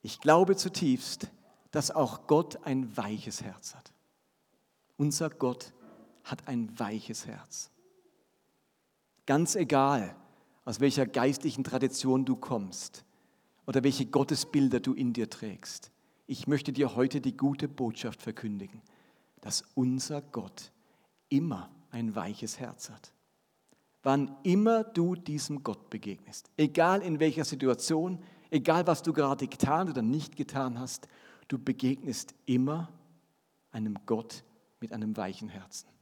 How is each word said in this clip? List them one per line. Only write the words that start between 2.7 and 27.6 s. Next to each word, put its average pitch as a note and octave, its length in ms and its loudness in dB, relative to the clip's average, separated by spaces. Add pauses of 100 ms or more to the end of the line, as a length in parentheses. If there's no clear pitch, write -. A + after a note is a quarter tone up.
weiches G#2+ 460 -6
Herz G2 320 -14
hat. - 180 -20 (1040)
Unser D3 340 0
Gott - 420 -2 (500)
hat - 240 -10
ein A#2 320 -4
weiches A2 460 -6
Herz. - 460 -14 (1500)
Ganz D#3 300 2
egal, C3+ 600 2 (500)
aus A2+ 140 -6
welcher C#3 280 4
geistlichen C3+ 560 0
Tradition C3 600 0
du B2+ 100 2
kommst - 680 -8 (600)
oder B2+ 180 2
welche C3+ 220 2
Gottesbilder C3+ 760 2
du C3 140 0
in B2 200 0
dir A2+ 180 -4
trägst, - 600 -14 (360)
ich - 200 -8
möchte C#3 260 0
dir B2+ 220 0
heute C3 260 2
die C3 140 -2
gute C#3 320 0
Botschaft A2+ 540 -6
verkündigen, G#2+ 640 -8 (560)
dass - 240 -6 (100)
unser C3 480 0
Gott G#2+ 500 -12 (580)
immer C#3 420 0 (180)
ein A2+ 260 -4
weiches G#2 440 -6
Herz - 320 -12
hat. - 220 -20 (880)
Wann C3+ 400 2
immer G#3+ 400 4
du F3+ 320 0
diesem D3 480 -6
Gott - 260 -8
begegnest, - 680 -12
egal E3 460 4
in D#3 180 -2
welcher D#3 260 2
Situation, D#3 720 0 (320)